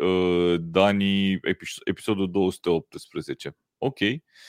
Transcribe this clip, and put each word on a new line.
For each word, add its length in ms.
uh, 600
Dani, 720
epi-, 520
episodul 460
două 220
sute 180
optsprezece. 880
Ok. 200